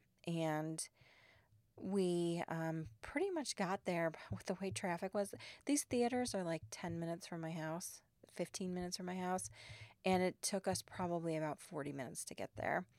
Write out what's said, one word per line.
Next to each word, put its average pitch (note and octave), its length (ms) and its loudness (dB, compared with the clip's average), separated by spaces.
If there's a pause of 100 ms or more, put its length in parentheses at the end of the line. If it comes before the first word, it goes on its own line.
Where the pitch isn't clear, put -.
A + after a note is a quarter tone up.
(260)
and D#3+ 600 0 (920)
we, F3 720 2
um, D#3+ 420 0 (120)
pretty F#4 300 0
much D#4+ 260 -2
got G3 300 0
there E3+ 260 2 (180)
with - 140 -6
the F#3 160 0
way G3 100 -2
traffic F#3 440 -2
was. G3+ 180 0 (320)
These C#4+ 200 4
theaters B3 500 2
are, F#3+ 100 0
like, E3 260 0
ten E3+ 300 -4
minutes E3+ 260 -2
from E3+ 140 -6
my D#3+ 120 -2
house, D#3+ 500 -4 (320)
fifteen F3+ 400 -2
minutes F3+ 240 -2
from F#3 80 -6
my F3+ 100 -2
house, F#3 320 0 (560)
and F#3 180 8
it F#3 200 2
took - 260 0
us F#3 140 2
probably E3+ 560 0
about D3+ 200 0
forty D3 320 -4
minutes C3+ 360 -4
to - 80 -8
get - 200 -4
there. F3 300 2 (140)